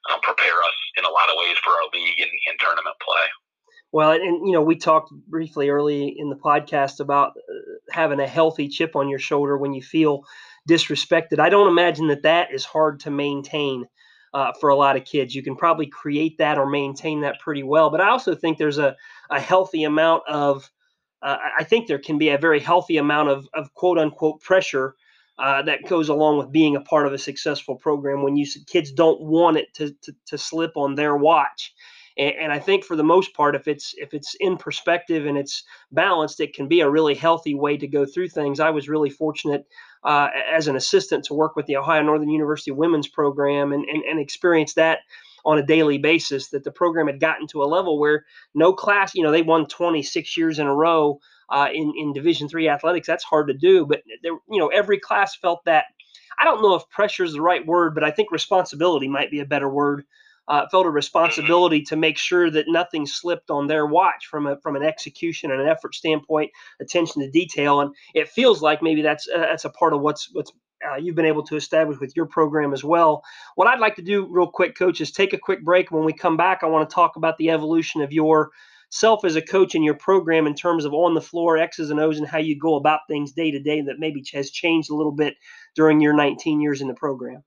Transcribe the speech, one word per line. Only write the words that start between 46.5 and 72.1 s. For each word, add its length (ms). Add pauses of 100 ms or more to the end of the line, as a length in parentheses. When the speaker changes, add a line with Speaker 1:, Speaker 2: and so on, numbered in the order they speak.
Speaker 2:
that 120
the 80
program 360
had 120
gotten 280
to 140
a 40
level 340
where 260 (300)
no 160
class, 420
you 80
know, 100
they 120
won 240
twenty-six 680
years 220
in 80
a 80
row, 460 (300)
uh, 220
in, 240
in 180
Division 360
Three 180
athletics. 380
That's 180
hard 260
to 40
do, 320
but 160 (220)
there, 80 (180)
you 80
know, 120
every 300
class 360
felt 300
that. 200 (540)
I 60
don't 180
know 100
if 160
pressure 340
is 100
the 100
right 200
word, 300
but 100
I 60
think 220
responsibility 760
might 220
be 100
a 60
better 240
word. 360 (420)
Uh, 220
felt 180
a 20
responsibility 920
Speaker 1:
Mm-hmm. 80
Speaker 2:
to 60
make 220
sure 320
that 180
nothing 380
slipped 460
on 160
their 180
watch 400
from 220
a, 140
from 140
an 80
execution 680
and 100
an 60
effort 260
standpoint, 580 (300)
attention 400
to 80
detail. 520
And 120 (220)
it 140
feels 340
like 180
maybe 220
that's, 240
uh, 120
that's 260
a 40
part 240
of 80
what's, 320
what's, 180 (360)
uh, 100
you've 180
been 100
able 200
to 100
establish 440
with 160